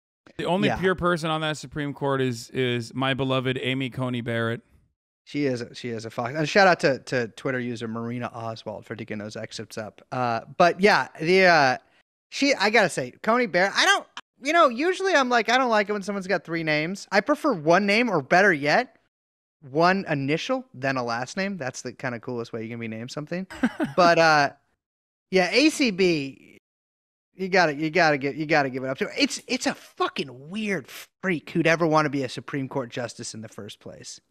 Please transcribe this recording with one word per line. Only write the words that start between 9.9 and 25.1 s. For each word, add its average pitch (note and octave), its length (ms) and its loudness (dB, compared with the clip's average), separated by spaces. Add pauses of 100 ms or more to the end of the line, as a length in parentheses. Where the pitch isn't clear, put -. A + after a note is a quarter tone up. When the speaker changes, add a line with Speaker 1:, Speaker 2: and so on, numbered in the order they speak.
Speaker 2:
Uh, A#2+ 300 -2 (160)
but F3 200 4
yeah, F3+ 300 4 (140)
the, F#3 240 4
uh, D3 320 6 (500)
she, C#4 260 0
I G3 140 0
gotta G#3+ 220 4
say, B2+ 320 -6
Coney A#3+ 240 2
Barrett, F#3 280 0
I B3 120 4
don't, F#4+ 200 2 (360)
you C#4 100 -2
know, E4 160 6
usually F4+ 460 0
I'm C4 160 2
like, A#3+ 180 2
I A#3 80 4
don't C4 140 2
like G#3 180 2
it G#3 60 -4
when G#3 80 -6
someone's G3 240 -6
got F#3 180 -2
three E3 200 -6
names. D#3 480 -2
I G3+ 100 4
prefer D4 320 0
one E3+ 320 4
name, A3 240 2
or F3 100 2
better F3+ 320 4
yet, D#3 460 0 (720)
one F3 360 2
initial, D#3 680 -2
then C3+ 240 -2
a B2 40 -2
last A#2+ 360 -6
name. G3 180 -4
That's C3 240 -8
the B2 140 -10
kinda A#2+ 260 -8
coolest A#2 320 -8
way A2+ 100 -8
you A2+ 60 -10
can A#2 100 -10
be A#2 100 -8
named A2+ 220 -12
something. F3 360 -10 (240)
Speaker 1:
<laughs> F3 260 -6
Speaker 2:
But, E3+ 220 6
uh, D3+ 320 4 (800)